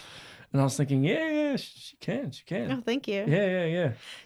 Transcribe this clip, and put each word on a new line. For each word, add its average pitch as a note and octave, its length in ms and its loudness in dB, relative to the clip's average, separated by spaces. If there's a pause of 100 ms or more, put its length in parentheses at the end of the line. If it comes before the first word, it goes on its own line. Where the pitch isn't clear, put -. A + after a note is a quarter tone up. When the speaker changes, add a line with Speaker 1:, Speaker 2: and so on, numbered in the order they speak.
(540)
Speaker 1:
And C#3 80 4
I - 20 6
was C3+ 140 2
thinking, C3+ 260 4
"Yeah, D#4 260 2
yeah, D4+ 280 2
sh-, - 180 -8
she - 220 -18
can, G#3+ 340 -4
she - 140 -18
can." A3+ 260 -4
Speaker 2:
Oh, C4 120 -2
thank B3+ 260 -4
you. G3+ 180 -2
Speaker 1:
Yeah, F#3 180 4
yeah, F#3 200 2
yeah. E3 260 2 (340)